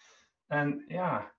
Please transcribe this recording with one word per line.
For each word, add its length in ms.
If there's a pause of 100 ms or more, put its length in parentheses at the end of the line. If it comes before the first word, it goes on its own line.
(500)
And 400
yeah, 360 (140)